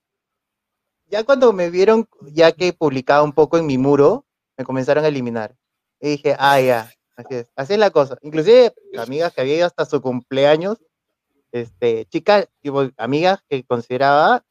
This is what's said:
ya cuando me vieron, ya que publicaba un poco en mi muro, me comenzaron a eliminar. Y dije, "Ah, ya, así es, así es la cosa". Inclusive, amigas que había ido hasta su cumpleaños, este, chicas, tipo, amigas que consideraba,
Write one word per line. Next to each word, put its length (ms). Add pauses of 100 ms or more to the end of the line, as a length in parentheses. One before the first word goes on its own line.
(1080)
ya 180
cuando 300
me 160
vieron, 360 (260)
ya 200
que 220
publicaba 480
un 100
poco 240
en 100
mi 120
muro, 480 (320)
me 60
comenzaron 400
a 40
eliminar. 480 (440)
Y 100
dije, 280
"Ah, 220
ya, 300 (260)
así 200
es, 200
así 180
es 40
la 120
cosa". 320
Inclusive, 520 (240)
amigas 340
que 80
había 160
ido 100
hasta 200
su 160
cumpleaños, 760 (720)
este, 540
chicas, 420 (120)
tipo, 220 (160)
amigas 500
que 160
consideraba, 880